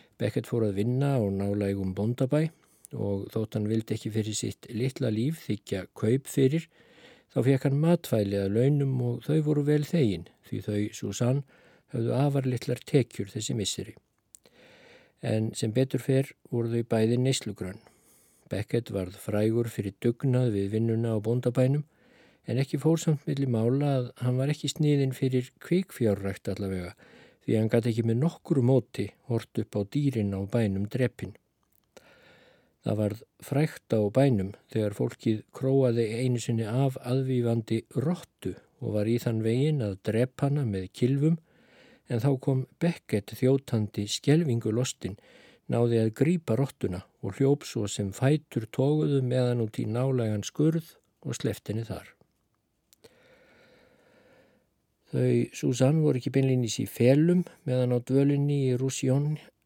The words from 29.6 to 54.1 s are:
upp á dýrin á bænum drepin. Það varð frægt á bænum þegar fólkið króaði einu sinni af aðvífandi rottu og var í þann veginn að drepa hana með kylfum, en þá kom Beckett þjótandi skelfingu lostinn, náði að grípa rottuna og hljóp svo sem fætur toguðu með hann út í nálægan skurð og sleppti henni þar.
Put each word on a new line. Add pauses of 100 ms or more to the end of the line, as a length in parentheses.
upp
á
dýrin
á
bænum
drepin. (1500)
Það
varð (200)
frægt
á (140)
bænum (180)
þegar
fólkið
króaði (140)
einu
sinni
af
aðvífandi (180)
rottu (240)
og
var
í
þann
veginn
að
drepa
hana
með
kylfum, (640)
en
þá (120)
kom (160)
Beckett
þjótandi
skelfingu
lostinn, (500)
náði
að
grípa
rottuna (240)
og
hljóp
svo
sem
fætur
toguðu
með
hann
út
í
nálægan
skurð (320)
og
sleppti
henni
þar. (3000)